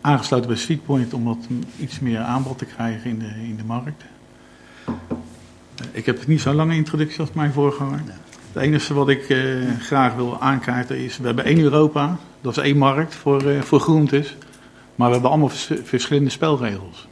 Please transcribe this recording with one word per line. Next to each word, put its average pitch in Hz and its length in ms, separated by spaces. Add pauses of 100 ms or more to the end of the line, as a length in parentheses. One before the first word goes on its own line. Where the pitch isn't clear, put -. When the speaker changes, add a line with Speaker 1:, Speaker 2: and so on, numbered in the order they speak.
Speaker 1:
aangesloten 127 460
bij 117 100
Sweetpoint 139 580
om 120 100
wat 117 240
m-, - 340
iets - 180
meer 117 180
aanbod 131 400
te 143 60
krijgen 113 460
in 110 80
de, 107 140 (160)
in 110 80
de 107 80
markt. 127 380 (840)
Eh, - 80 (1000)
ik 113 140
heb 123 200
niet 156 140
zo'n 147 140
lange 160 200
introductie 156 460
als 151 120
mijn 147 200
voorganger. 143 540
Speaker 2:
Ja. 95 60 (400)
Speaker 1:
Het - 100
enige 147 320
wat 139 140
ik, 139 200
eh, 131 100 (420)
graag 127 340
wil 123 260
aankaarten 127 580
is, 127 200
we 123 80
hebben 123 180
één 156 160
Europa, 151 580 (220)
dat 123 160
is 147 60
één 143 140
markt 143 380
voor, 139 340
eh, 143 120
voor 131 200
groentes, 147 560 (580)
maar 123 120
we 120 60
hebben 123 180
allemaal 151 180
vers-, - 360
verschillende 139 460
spelregels. 107 800